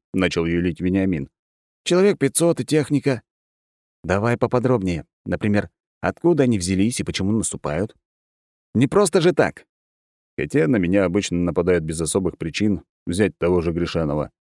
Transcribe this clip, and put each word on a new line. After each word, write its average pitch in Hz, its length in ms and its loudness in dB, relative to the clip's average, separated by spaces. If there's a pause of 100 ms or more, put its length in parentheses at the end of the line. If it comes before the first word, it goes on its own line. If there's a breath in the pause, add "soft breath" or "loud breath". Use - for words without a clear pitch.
(120)
начал 87 340 0
юлить 87 340 -2
Вениамин. 92 480 0 (560)
«Человек 185 340 2
пятьсот 147 420 0
и - 40 -6
техника». 143 580 0 (800)
«Давай 101 340 0
поподробнее. 113 680 0 (200)
Например, 98 460 -2 (300)
откуда 143 440 0
они 117 140 2
взялись 95 420 0
и 82 40 -6
почему 95 280 -2
наступают?» 92 600 -4 (800)
«Не 123 140 2
просто 196 320 2
же 170 120 4
так». - 340 -2 (720)
Хотя 143 320 0
на 127 80 2
меня 95 280 2
обычно 90 340 -2
нападают 87 460 0
без 80 160 -6
особых 85 380 -2
причин, 92 440 -2 (240)
взять 90 320 0
того 90 220 2
же 82 120 -2
Гришанова. 80 580 -2 (200)